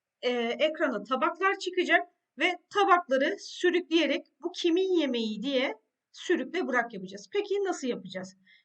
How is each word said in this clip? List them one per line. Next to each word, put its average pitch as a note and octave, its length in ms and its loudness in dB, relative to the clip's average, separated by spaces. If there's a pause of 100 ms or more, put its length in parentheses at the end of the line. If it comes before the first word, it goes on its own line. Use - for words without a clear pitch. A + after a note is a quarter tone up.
(220)
e, B3 180 0
ekrana A#3+ 640 0
tabaklar E4+ 560 0
çıkacak F4 560 0 (240)
ve F4 200 0 (100)
tabakları F4 680 4
sürükleyerek E4 840 0 (180)
"Bu E4+ 80 -6
kimin F4+ 480 2
yemeği?" A#3 420 0
diye C4+ 340 0 (360)
sürükle D#4+ 560 -2
bırak A#3+ 260 0
yapacağız. F#3+ 400 -12
Peki G4+ 300 0
nasıl E4+ 240 -2
yapacağız? F#3 500 -6 (280)